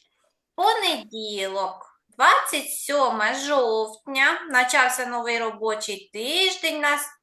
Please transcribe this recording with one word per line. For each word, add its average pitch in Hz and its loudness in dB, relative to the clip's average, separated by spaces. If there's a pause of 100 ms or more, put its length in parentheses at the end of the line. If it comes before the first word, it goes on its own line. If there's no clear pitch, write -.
(560)
понеділок, 214 -2
двадцять 320 2
сьоме 240 0
жовтня, 277 0
почався 254 2
новий 240 -4
робочий 214 -6
тиждень 320 -2
у 302 -6
нас. 285 0 (140)